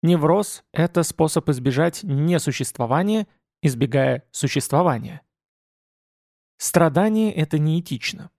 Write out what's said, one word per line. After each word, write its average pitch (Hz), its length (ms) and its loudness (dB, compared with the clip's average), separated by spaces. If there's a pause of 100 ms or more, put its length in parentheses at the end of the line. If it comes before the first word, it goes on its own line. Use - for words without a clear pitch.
Невроз — 170 600 2 (100)
это 170 300 0
способ - 460 0
избежать 135 560 0
несуществования, 156 1200 0 (360)
избегая 131 680 0
существования. 139 920 -2 (1400)
Страдание — 202 760 2
это 156 240 -2
неэтично. 156 800 -4